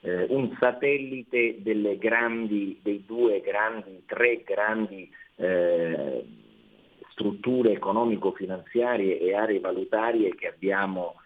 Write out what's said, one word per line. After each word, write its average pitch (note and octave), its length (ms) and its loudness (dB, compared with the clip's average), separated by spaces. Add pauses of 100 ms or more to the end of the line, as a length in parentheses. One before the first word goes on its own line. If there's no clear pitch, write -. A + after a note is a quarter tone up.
eh, F2+ 280 0
un B2+ 300 0
satellite C3 1000 0
delle G#2 400 0
grandi, A2 800 0
dei G2+ 240 -2
due A2+ 360 2
grandi, G2+ 680 -2
tre A#2 360 2
grandi, G#2 640 -2 (280)
eh, E2+ 880 0 (880)
strutture A2 640 0
economico-finanziarie G2+ 1500 -2
e F#2 160 2
aree G#2 240 0
valutarie G2 760 0
che F#2 140 -8
abbiamo F#2+ 800 -2